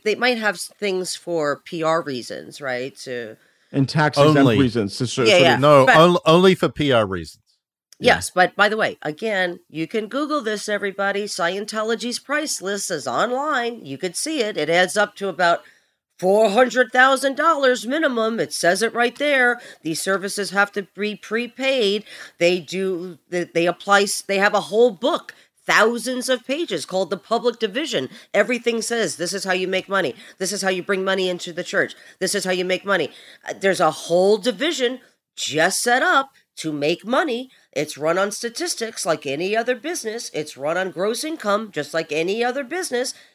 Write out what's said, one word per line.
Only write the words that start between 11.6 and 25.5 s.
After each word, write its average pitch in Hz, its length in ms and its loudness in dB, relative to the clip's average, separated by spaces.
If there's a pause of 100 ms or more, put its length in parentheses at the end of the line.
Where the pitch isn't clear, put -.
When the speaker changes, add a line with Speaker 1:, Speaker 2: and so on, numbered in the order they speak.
Speaker 1:
price 294 420 -6
list 196 300 -6
is 139 160 -6
online. 240 760 -2
You 135 140 -10
could 180 180 -8
see 302 260 -4
it. 214 140 -4
It 151 140 -2
adds 180 260 2
up 208 200 0
to 196 140 -6
about 170 340 0 (560)
four 202 320 4
hundred 247 400 2
thousand 262 460 4
dollars 269 500 2
minimum. 240 520 0
It 147 140 -4
says 175 300 0
it 226 100 -2
right 240 240 0
there. 254 420 2 (220)
These 156 180 -6
services 190 520 -4
have 202 220 2
to 202 100 -6 (120)
be 208 200 -6
prepaid. 233 880 -2 (340)
They 180 220 2
do, 180 580 -6 (120)
they, 175 160 -4
they 170 200 0
apply, 202 380 2
s-, - 180 -4
they 196 160 -2
have 202 160 2
a 202 80 2
whole 214 300 2
book, 254 420 -4 (320)